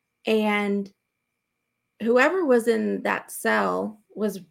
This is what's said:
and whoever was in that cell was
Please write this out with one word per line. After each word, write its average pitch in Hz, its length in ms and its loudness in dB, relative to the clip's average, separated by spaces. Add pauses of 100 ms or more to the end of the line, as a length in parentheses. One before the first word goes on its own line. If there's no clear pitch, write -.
(260)
and 208 640 0 (1120)
whoever 269 420 4
was 240 240 2
in 214 340 0
that - 300 -4
cell 208 680 -2 (180)
was 196 240 -4 (100)